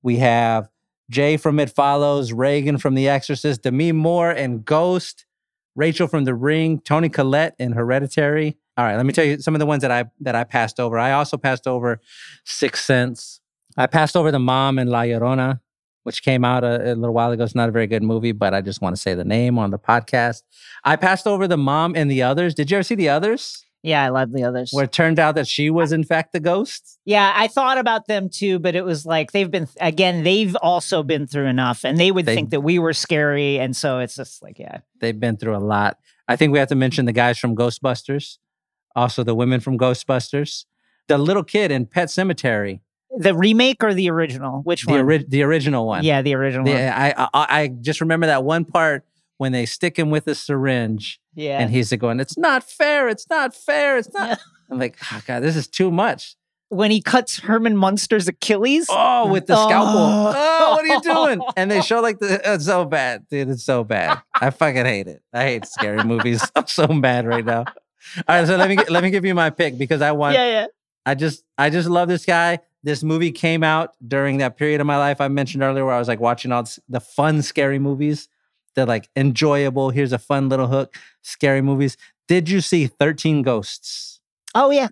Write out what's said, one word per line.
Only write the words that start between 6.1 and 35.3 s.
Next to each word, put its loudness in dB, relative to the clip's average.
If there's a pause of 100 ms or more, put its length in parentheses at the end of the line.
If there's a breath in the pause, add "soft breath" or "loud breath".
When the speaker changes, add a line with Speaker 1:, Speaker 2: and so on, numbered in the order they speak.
Speaker 1:
The 0
Ring, 0
Toni 0
Collette 0
in -4
Hereditary. -2 (220)
All 0
right, 0
let 0
me 0
tell 2
you 0
some -2
of 0
the 2
ones 0
that 0
I, 0 (140)
that -4
I 0
passed -2
over. -2
I 0
also -2
passed -2
over -2 (460 loud breath)
Sixth -4
Sense. -2 (340)
I 0
passed 2
over 4
the 2
mom 2
in -2
La 0
Llorona, 0 (440)
which -10
came 2
out 2
a, -2
a -2
little -4
while 2
ago. -2
It's -4
not 2
a -4
very 0
good 0
movie, 0
but 0
I 0
just -8
wanna -2
say -2
the -4
name 0
on -2
the -6
podcast. 0 (420 loud breath)
I 4
passed 0
over 0
the 2
mom 0
in 0
The 0
Others. 0
Did -2
you 2
ever 0
see -2
The 0
Others? -2 (160)
Speaker 2:
Yeah, 0
I 2
love -2
The -2
Others. -4
Speaker 1:
Where 0
it -4
turned 2
out 4
that -2
she -2
was, 0
in 0
fact, -2
the -2
ghost? -4
Speaker 2:
Yeah, 4
I 2
thought 0
about -2
them -2
too, -2
but -2
it -2
was -4
like, -2
they've 0
been, -4 (100)
again, 0
they've 2
also 0
been -2
through -4
enough, 0
and 0
they 4
would 0
Speaker 1:
They 0
Speaker 2:
think -4
that -2
we 2
were 0
scary, 0
and -4
so -2
it's -6
just -16
like, -20
yeah. -16 (200)
Speaker 1:
They've -4
been -2